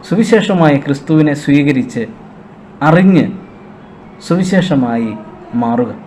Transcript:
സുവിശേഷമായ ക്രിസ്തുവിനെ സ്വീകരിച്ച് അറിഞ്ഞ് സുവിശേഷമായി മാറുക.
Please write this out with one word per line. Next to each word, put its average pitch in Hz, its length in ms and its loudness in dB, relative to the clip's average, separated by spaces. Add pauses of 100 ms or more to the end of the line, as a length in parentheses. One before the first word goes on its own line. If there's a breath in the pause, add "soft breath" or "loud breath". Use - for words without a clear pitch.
സുവിശേഷമായ 190 720 2
ക്രിസ്തുവിനെ 147 580 0
സ്വീകരിച്ച് 139 680 0 (800)
അറിഞ്ഞ് 165 440 4 (960)
സുവിശേഷമായി 135 880 -2 (440)
മാറുക. 120 360 -2 (160)